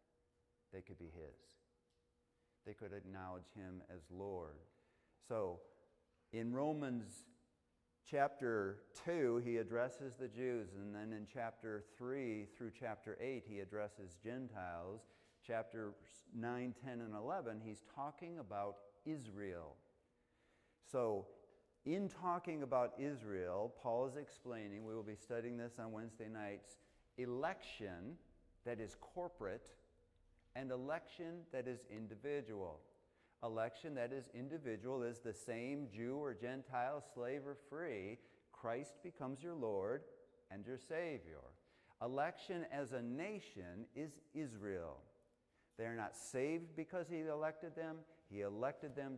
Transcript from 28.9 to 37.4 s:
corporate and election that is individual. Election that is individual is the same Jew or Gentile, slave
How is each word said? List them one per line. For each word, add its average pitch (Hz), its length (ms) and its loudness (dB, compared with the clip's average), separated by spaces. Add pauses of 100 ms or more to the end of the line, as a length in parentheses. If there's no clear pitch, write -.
corporate 131 720 -4 (840)
and 131 160 0
election 165 800 -2
that 127 160 0
is 123 220 -2
individual. 107 920 -2 (640)
Election 117 520 2
that 123 180 2
is 131 220 -4
individual 127 680 0
is 117 180 0
the 113 120 -2
same 120 580 0
Jew 117 260 0
or 143 180 2
Gentile, 127 680 0 (120)
slave 131 320 0